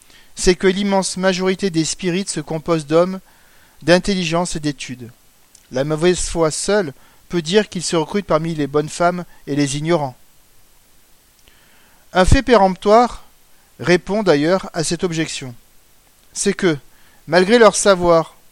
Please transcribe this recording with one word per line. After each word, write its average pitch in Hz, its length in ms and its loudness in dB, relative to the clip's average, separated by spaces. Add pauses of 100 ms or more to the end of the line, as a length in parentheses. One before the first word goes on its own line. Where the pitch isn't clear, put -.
(360)
c'est 185 200 2
que 190 120 0
l'immense 196 500 -2
majorité 185 520 -2
des 160 160 -2
spirites 185 440 -4
se - 120 -8
compose 160 440 -4
d'hommes, 175 360 0 (640)
d'intelligence 175 720 0
et 170 40 -6
d'études. 127 520 -10 (600)
La 123 120 -4
mauvaise 156 360 0
foi 165 320 -2
seule 196 420 -2 (360)
peut 175 120 -2
dire 190 280 0
qu'ils 170 140 -10
se - 120 -4
recrutent 170 300 -2
parmi 165 280 -2
les 147 140 -4
bonnes 151 220 -2
femmes 175 360 -2 (220)
et 147 80 -4
les 143 220 -2
ignorants. 151 380 -2 (2000)
Un 180 120 4
fait 269 180 6
péremptoire 214 800 4 (560)
répond 180 440 0
d'ailleurs 165 500 2
à 170 100 -4
cette 170 200 -4
objection. 156 520 -6 (800)
C'est 196 200 -2
que, 165 240 0 (500)
malgré 185 300 2
leur 214 180 6
savoir 175 600 2 (160)